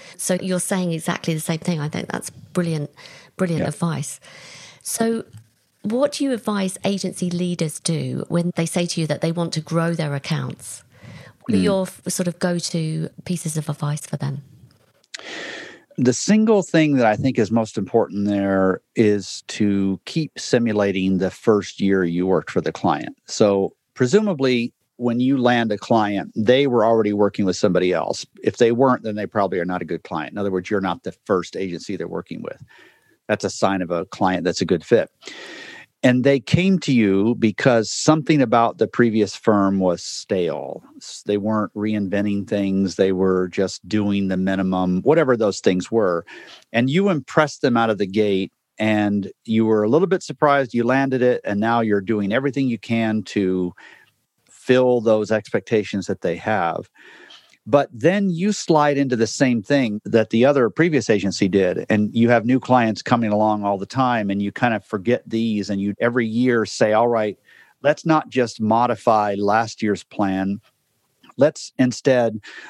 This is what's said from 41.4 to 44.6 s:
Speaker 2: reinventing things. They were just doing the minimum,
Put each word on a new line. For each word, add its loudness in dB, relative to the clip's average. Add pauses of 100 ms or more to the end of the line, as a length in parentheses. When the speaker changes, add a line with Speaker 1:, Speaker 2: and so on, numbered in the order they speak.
Speaker 2:
reinventing -2
things. 0
They 2
were 2
just -4
doing 0
the -2
minimum, 0